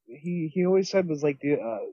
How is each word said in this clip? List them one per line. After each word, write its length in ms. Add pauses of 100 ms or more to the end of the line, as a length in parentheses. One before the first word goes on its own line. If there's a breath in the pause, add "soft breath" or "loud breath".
he, 480
he 120
always 220
said 200
was, 140
like, 180
the, 140
uh, 240 (140)